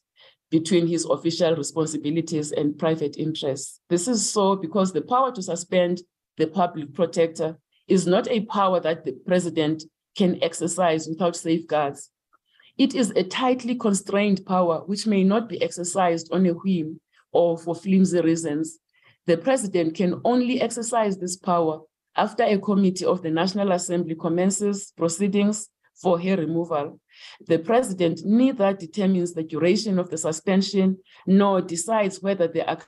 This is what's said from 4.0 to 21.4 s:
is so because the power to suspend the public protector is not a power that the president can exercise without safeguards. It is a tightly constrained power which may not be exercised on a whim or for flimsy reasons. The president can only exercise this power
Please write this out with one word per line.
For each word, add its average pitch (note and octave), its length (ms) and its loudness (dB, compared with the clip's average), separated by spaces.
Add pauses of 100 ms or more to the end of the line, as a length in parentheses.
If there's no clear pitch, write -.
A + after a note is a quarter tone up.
is A3+ 220 -2
so G3 260 2
because F#3+ 380 -2
the D3 80 0
power B3+ 300 0
to B3 100 -8
suspend F3+ 600 0 (360)
the D#3+ 100 2
public E3+ 460 -2
protector E3 640 -2 (300)
is F3 200 4
not F#3+ 220 2
a A3 160 0
power F#3+ 340 2
that D#3+ 260 -2
the C3+ 80 -4 (140)
president D#3+ 560 0 (320)
can F3+ 260 2
exercise E3 680 0
without E3+ 280 -2
safeguards. D#3 720 -2 (680)
It C4+ 180 2
is A#3+ 160 0
a F#3+ 120 0
tightly B3+ 520 -2
constrained G3+ 680 0
power F3 400 0
which G3+ 220 -6
may F#3+ 160 4
not A3 260 2
be - 120 -8
exercised E3+ 680 -2
on F#3 140 2
a F3 60 4
whim E3+ 480 -2 (320)
or E3+ 260 2
for E3 180 -6
flimsy F#3 460 2
reasons. D#3+ 580 -2 (480)
The F#3 100 4
president F#3+ 580 0
can F3+ 280 0
only B3 380 2
exercise A3+ 560 -2
this F3+ 180 -6
power E3 440 0 (360)